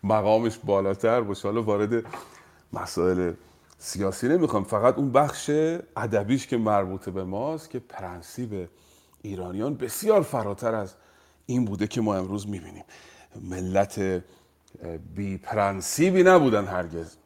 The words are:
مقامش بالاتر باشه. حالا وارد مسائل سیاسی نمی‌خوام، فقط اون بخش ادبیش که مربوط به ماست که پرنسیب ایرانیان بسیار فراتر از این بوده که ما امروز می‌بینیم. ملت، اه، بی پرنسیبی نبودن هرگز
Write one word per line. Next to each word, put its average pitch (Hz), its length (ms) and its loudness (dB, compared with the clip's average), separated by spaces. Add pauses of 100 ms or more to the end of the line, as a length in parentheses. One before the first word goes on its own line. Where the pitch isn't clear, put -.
مقامش 107 600 2
بالاتر 98 560 2
باشه. 101 280 -4
حالا 113 140 0
وارد 107 420 0 (680)
مسائل 90 600 0 (460)
سیاسی 98 500 -4
نمی‌خوام، 139 360 2
فقط 117 300 4
اون 139 180 0
بخش 147 380 2 (460)
ادبیش 110 500 0
که 131 100 -2
مربوط 101 520 0
به 95 160 -6
ماست 135 460 -6
که 127 80 -10
پرنسیب 92 880 -10 (540)
ایرانیان 98 520 -6
بسیار 202 480 2
فراتر 113 520 -2
از 101 200 -6 (520)
این 123 180 0
بوده 101 220 -2
که 120 140 -2
ما 107 140 2
امروز 98 340 -4
می‌بینیم. 87 360 -12 (580)
ملت، 92 560 -2
اه، - 960 -6 (180)
بی 95 240 -6
پرنسیبی 107 840 2
نبودن 139 440 8
هرگز 85 600 -6